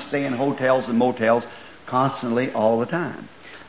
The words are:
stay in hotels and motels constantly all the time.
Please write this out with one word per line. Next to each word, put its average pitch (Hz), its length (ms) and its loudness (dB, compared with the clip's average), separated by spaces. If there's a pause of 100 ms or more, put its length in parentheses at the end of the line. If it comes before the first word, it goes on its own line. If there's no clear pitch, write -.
stay 139 160 -2
in 135 80 -4
hotels 131 540 2
and 117 100 0
motels 120 460 4 (440)
constantly 127 640 0
all 113 280 4
the 120 60 0
time. 160 440 -6 (400)